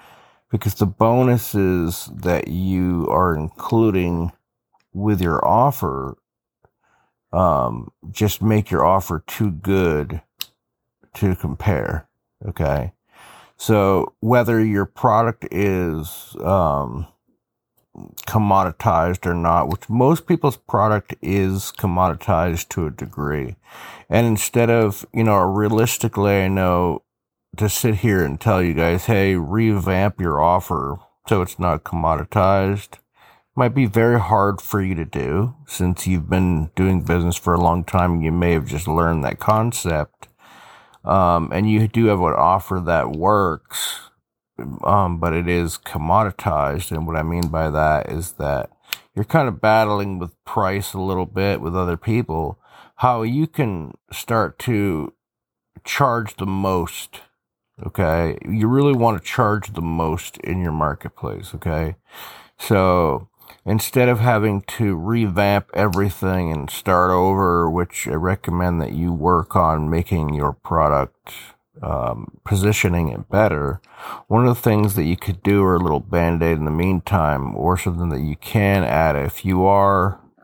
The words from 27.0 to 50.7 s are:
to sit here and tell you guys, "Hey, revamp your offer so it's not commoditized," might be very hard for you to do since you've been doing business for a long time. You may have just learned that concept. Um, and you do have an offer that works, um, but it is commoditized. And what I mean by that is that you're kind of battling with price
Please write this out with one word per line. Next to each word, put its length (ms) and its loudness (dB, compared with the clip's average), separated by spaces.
to 140 0
sit 280 0
here 280 2
and 160 -6
tell 220 2
you 100 0
guys, 320 0
"Hey, 300 2
revamp 840 0
your 220 0
offer 560 0
so 160 2
it's 160 -8
not 240 0
commoditized," 1120 0
might 200 0
be 100 2
very 340 4
hard 400 2
for 220 -4
you 140 -2
to 100 -4
do 480 -2
since 400 -2
you've 200 0
been 480 0
doing 280 2
business 340 0
for 160 0
a 80 2
long 220 2
time. 380 0
You 100 0
may 220 2
have 120 0
just 220 -6
learned 360 0
that 160 -6
concept. 880 -2
Um, 480 2
and 160 0
you 180 4
do 200 2
have 140 4
an 120 2
offer 460 0
that 320 0
works, 1000 -2
um, 360 2
but 140 0
it 140 -2
is 300 -2
commoditized. 1120 -2
And 140 -4
what 100 -4
I 60 -2
mean 280 -2
by 200 -2
that 400 0
is 300 -8
that 320 -4
you're 120 -4
kind 220 2
of 140 -6
battling 560 2
with 260 -10
price 520 -2